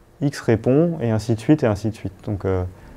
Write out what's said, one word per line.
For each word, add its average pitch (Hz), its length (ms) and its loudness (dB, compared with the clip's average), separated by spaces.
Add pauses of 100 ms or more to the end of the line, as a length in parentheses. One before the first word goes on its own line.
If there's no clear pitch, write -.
(220)
X 143 200 -2
répond, 139 600 2
et 117 80 0
ainsi 110 240 0
de 107 60 0
suite, 151 240 2
et - 20 2
ainsi 107 240 0
de 104 60 -6
suite. - 180 -10 (120)
Donc, 104 200 -6
euh, 95 160 0 (360)